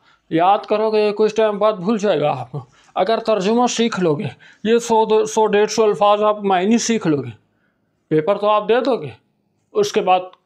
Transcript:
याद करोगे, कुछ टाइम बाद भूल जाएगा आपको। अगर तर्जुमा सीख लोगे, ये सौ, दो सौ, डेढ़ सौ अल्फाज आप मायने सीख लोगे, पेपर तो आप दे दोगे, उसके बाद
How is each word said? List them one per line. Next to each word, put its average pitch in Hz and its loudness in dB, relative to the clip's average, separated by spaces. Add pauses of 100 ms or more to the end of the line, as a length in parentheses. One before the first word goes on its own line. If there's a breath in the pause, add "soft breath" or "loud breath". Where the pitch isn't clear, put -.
(320 soft breath)
याद 190 2
करोगे, 214 0
कुछ 214 0
टाइम 214 0
बाद 208 2
भूल 190 -2
जाएगा 160 0
आपको। 131 -10 (300 soft breath)
अगर 214 0
तर्जुमा 220 0
सीख 226 -2
लोगे, 151 -2 (340 loud breath)
ये 233 2
सौ, 226 0
दो 214 2
सौ, 220 0
डेढ़ 208 2
सौ 220 0
अल्फाज 208 2
आप 214 0
मायने 196 2
सीख 220 -2
लोगे, 135 -2 (800)
पेपर 156 0
तो 208 -2
आप 208 2
दे 226 0
दोगे, 165 -4 (600)
उसके 208 0
बाद 185 0 (140)